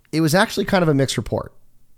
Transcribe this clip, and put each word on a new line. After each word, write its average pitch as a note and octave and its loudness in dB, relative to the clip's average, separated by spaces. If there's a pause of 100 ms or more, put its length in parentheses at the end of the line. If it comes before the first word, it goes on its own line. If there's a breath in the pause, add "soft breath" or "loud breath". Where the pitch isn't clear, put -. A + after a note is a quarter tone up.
(140 loud breath)
it D#3 0
was D#3 2
actually G3 0
kind F#3+ 2
of E3+ 2
a D#3 4
mixed C3+ 0
report. - -6 (440)